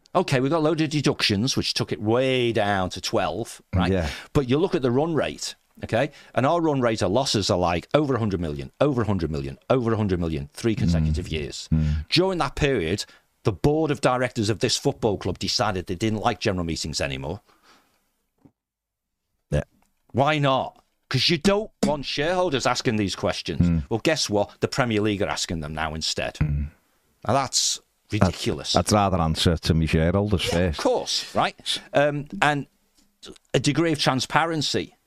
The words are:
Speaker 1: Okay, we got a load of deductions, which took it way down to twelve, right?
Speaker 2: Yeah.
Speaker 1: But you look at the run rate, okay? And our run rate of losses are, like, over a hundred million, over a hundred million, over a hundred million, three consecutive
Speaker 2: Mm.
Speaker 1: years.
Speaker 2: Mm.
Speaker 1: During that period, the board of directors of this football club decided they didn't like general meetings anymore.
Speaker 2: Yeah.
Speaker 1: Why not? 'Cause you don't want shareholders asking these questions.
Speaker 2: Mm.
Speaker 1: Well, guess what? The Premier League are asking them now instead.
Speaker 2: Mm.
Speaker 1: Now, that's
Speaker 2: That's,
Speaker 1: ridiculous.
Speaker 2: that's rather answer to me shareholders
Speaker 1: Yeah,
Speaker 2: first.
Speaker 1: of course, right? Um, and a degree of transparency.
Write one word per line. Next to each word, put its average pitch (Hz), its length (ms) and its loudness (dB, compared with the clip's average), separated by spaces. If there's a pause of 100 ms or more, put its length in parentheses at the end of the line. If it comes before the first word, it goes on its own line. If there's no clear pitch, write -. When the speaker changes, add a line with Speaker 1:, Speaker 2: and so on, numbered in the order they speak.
(140)
Speaker 1:
Okay, 175 260 2
we 135 100 0
got 165 100 0
a - 0 -
load 156 220 2
of 156 80 0
deductions, 131 680 0
which - 160 -2
took - 180 -4
it 113 100 -6
way 123 520 2
down 101 380 0
to 92 100 -10
twelve, 95 600 -4 (140)
right? 90 160 4
Speaker 2:
Yeah. 85 180 0 (240)
Speaker 1:
But 135 160 2
you 135 80 4
look 180 180 0
at 139 60 -2
the 127 100 2
run 156 220 0
rate, 82 420 -4 (280)
okay? 120 280 0 (220)
And 120 120 2
our 170 160 2
run 147 200 2
rate 117 200 2
of 92 100 2
losses 113 380 2
are, 98 80 4
like, 87 360 0
over 139 220 2
a 107 40 -2
hundred 98 200 -2
million, 73 400 -6
over 135 220 2
a 101 40 -2
hundred 90 240 0
million, 69 280 -6 (120)
over 117 240 2
a 101 40 0
hundred 92 220 0
million, 76 340 -4
three 117 220 -2
consecutive 82 520 2
Speaker 2:
Mm. - 40 -10
Speaker 1:
years. 73 420 -8
Speaker 2:
Mm. 76 360 2
Speaker 1:
During 185 300 0
that 135 160 -4
period, 104 480 0 (400)
the 117 80 2
board 147 400 2
of 139 100 -4
directors 123 480 0
of 110 100 -2
this - 180 0
football 113 400 0
club - 200 -4
decided 98 500 -2
they 92 80 -4
didn't 107 260 0
like 113 180 0
general 92 260 -2
meetings 78 360 -6
anymore. 69 400 -6 (2000)
Speaker 2:
Yeah. 73 120 2 (480)
Speaker 1:
Why 147 280 2
not? 131 420 0 (280)
'Cause - 200 0
you 170 80 2
don't 202 320 0 (140)
want 143 220 -2
shareholders 160 600 -2
asking 123 300 0
these 101 200 0
questions. 85 460 -2
Speaker 2:
Mm. 85 280 4
Speaker 1:
Well, 117 140 -2
guess 156 260 0
what? 101 300 -2
The - 80 0
Premier 113 340 0
League 104 200 0
are 90 80 0
asking 82 300 -4
them 76 160 -8
now 78 180 -4
instead. - 420 -4
Speaker 2:
Mm. 73 340 -2 (580)
Speaker 1:
Now, 107 60 0
that's - 460 0 (300)
Speaker 2:
That's, 104 140 0
Speaker 1:
ridiculous. 82 500 -2
Speaker 2:
that's 92 180 2
rather 98 280 4
answer 80 380 2
to - 160 0
me 80 140 2
shareholders 87 580 2
Speaker 1:
Yeah, - 60 -4 (180)
Speaker 2:
first. 73 100 -4
Speaker 1:
of - 40 -4
course, - 420 -2 (100)
right? - 440 -2 (140)
Um, 147 320 2 (160)
and 143 260 2 (840)
a 143 60 4
degree 151 320 2
of 147 80 0
transparency. 151 960 0 (120)